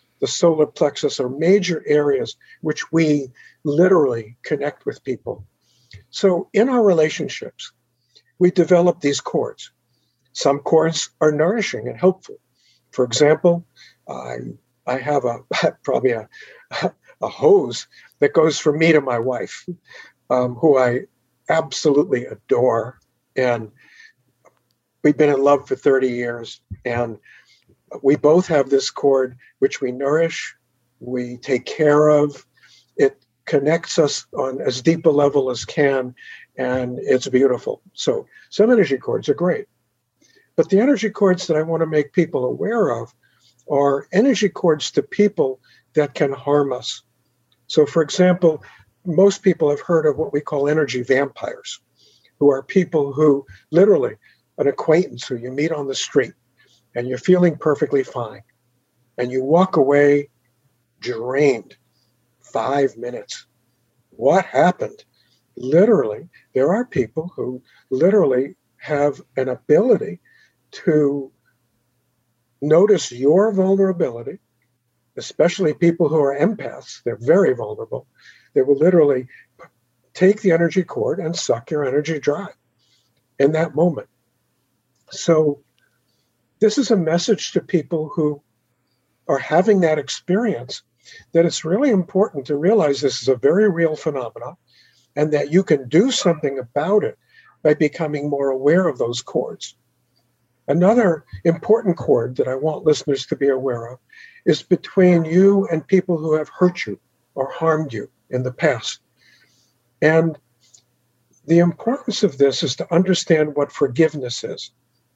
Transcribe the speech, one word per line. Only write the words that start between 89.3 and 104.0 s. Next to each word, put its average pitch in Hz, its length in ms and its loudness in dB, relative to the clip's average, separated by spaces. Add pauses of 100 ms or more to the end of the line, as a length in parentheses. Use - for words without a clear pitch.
having 185 420 2
that 156 180 2
experience, 151 840 -4 (500)
that 170 120 4
it's - 200 -4
really 233 260 0
important 185 560 -2
to 151 100 -2
realize 151 440 2
this 131 220 -2
is 123 60 -2
a 131 80 2
very 175 320 2
real 165 260 0
phenomenon 139 640 -8 (580)
and 151 180 0
that 147 200 -2
you 185 100 4
can 135 260 0
do 190 220 4
something 151 480 -2
about 156 460 -2
it 98 120 -6 (460)
by 156 120 2
becoming 147 540 -4
more 139 200 -2
aware 147 400 2
of 127 100 -6
those 123 240 -4
cords. - 540 -8 (920)
Another 180 560 2 (200)
important 170 520 0
cord 127 400 -2
that 127 120 -2
I 131 80 -4
want 151 280 -6
listeners 147 420 0
to 139 100 -6
be 139 120 0
aware 127 380 -4
of 127 140 -16 (460)